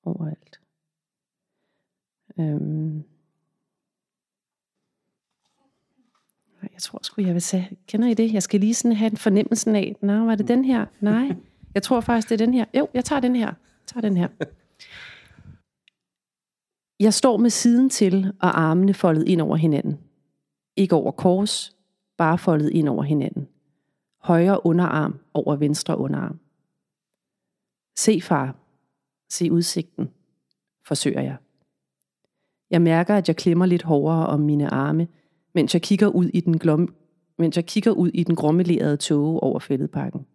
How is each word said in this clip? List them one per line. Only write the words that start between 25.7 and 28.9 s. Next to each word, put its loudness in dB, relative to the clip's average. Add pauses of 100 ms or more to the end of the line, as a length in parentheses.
underarm. -6 (1600)
"Se, 2
far. -4 (720)